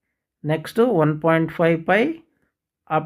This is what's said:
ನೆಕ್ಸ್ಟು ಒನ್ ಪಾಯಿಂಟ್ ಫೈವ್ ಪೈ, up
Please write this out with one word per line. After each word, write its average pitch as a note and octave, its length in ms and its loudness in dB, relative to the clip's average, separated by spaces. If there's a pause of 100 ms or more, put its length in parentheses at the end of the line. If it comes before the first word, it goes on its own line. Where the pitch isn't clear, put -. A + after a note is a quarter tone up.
(440)
ನೆಕ್ಸ್ಟು D#3 400 -2 (180)
ಒನ್ D3+ 220 2
ಪಾಯಿಂಟ್ E3 340 2
ಫೈವ್ E3 220 2 (100)
ಪೈ, G3 120 2 (880)
up D#3 160 -2